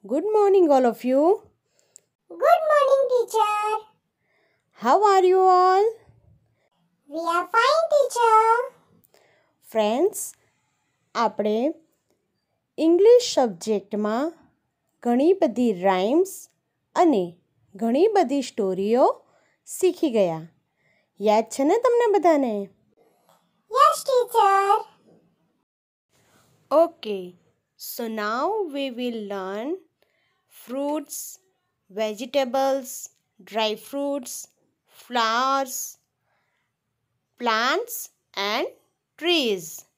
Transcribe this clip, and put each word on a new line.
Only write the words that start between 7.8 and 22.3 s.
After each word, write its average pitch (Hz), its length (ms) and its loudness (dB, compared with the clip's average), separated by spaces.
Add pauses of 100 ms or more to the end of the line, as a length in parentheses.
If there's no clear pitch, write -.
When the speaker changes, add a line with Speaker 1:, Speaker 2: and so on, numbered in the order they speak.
Speaker 2:
teacher. 466 560 4 (1300)
Speaker 1:
Friends, 220 440 0 (1000)
આપણે 220 600 -2 (1040)
ઇંગ્લિશ 392 560 4
સબ્જેક્ટમાં 214 960 -4 (720)
ઘણી 254 300 2
બધી 247 400 0
રાઇમ્સ 196 760 0 (460)
અને 214 420 2 (380)
ઘણી 233 340 0
બધી 285 340 0
સ્ટોરીઓ 220 840 -2 (420)
શીખી 359 440 -2
ગયા. 165 380 -2 (720)
યાદ 214 240 2
છે 269 200 -4
ને 330 140 2
તમને 480 400 2
બધાને? 247 500 0 (1000)